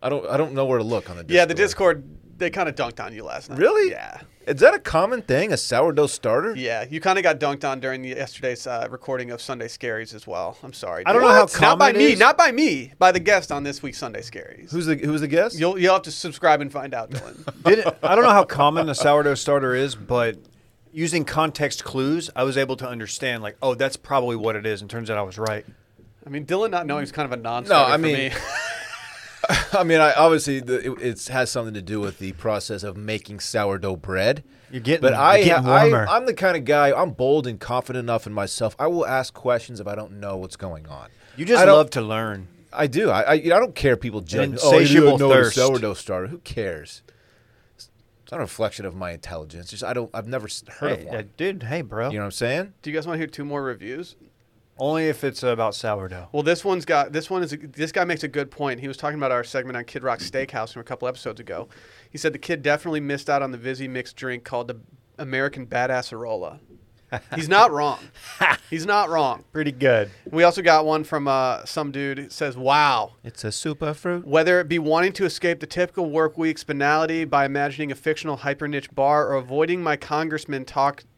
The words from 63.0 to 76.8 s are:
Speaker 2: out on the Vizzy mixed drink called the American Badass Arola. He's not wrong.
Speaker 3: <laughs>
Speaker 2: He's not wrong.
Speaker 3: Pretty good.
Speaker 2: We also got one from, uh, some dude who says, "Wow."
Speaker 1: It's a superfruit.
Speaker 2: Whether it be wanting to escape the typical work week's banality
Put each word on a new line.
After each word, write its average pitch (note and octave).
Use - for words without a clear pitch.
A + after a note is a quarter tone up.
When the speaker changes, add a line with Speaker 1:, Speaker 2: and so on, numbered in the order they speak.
Speaker 2:
out C#3+
on C3+
the B2+
Vizzy C3
mixed B2+
drink B2
called A#2+
the B2
American C3+
Badass B2+
Arola. G#2+
He's D#3+
not G3+
wrong. D3
Speaker 3:
<laughs> -
Speaker 2:
He's D#3+
not G3+
wrong. D3+
Speaker 3:
Pretty D3+
good. B2
Speaker 2:
We D#3+
also F3
got D#3
one D#3
from, C#3+
uh, C3
some D3
dude C#3
who C#3
says, C3+
"Wow." C3+
Speaker 1:
It's -
a A2
superfruit. D#3+
Speaker 2:
Whether D#3+
it E3+
be E3+
wanting E3
to G3
escape E3+
the D3+
typical F3
work D#3
week's D#3+
banality D#3